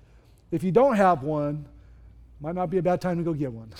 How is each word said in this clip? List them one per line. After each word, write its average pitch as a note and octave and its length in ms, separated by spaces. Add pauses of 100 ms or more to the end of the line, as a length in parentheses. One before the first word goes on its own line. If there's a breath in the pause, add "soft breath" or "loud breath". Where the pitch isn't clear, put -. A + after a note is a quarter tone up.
(500 soft breath)
If E3 120
you F#3 100
don't B3 240
have F3+ 260
one, D3 440 (720 soft breath)
might D#3+ 160
not F3+ 120
be F#3 100
a F3 40
bad F3+ 180
time F3+ 180
to E3+ 40
go E3 100
get C#3 200
one. A2 280